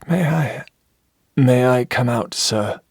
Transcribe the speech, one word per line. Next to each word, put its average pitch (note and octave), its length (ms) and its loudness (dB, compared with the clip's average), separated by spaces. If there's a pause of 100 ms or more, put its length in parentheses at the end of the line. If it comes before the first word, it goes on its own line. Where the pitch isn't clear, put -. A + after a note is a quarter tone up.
May E3+ 180 0
I, D3+ 400 -2 (680)
may B2+ 320 4
I B2 180 2
come B2 240 -2
out, A#2 240 -4
sir? - 580 -4